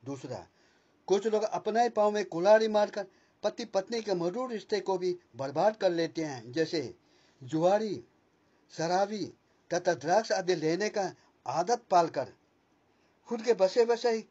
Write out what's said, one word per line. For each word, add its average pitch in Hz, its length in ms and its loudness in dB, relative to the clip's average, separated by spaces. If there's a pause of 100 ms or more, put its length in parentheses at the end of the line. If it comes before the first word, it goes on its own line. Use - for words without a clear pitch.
दूसरा, 127 420 -12 (600)
कुछ 202 200 2
लोग 214 160 0
अपने 214 460 0
पाँव 208 220 2
में 208 140 -2
कुल्हाड़ी 208 440 4
मारकर 208 380 0 (360)
पति 214 220 -4
पत्नी 220 380 -4
के 208 120 -2
मधुर 180 360 -2
रिश्ते 208 300 -4
को 190 180 -2
भी 180 200 -2 (180)
बर्बाद 151 400 0
कर 190 140 2
लेते 165 340 -2
हैं। 123 280 -10
जैसे 156 420 -2 (480)
जुआरी, 175 640 0 (680)
शराबी 185 600 -2 (420)
तथा 175 200 0
ड्रग्स 175 380 2
आदि 185 220 0
लेने 170 340 0
का 196 260 -4 (320)
आदत 180 440 -2
पालकर 151 420 2 (960)
खुद 233 160 -6
के 233 100 2
बसे 190 320 4
बसे 233 260 0
ही 220 200 -2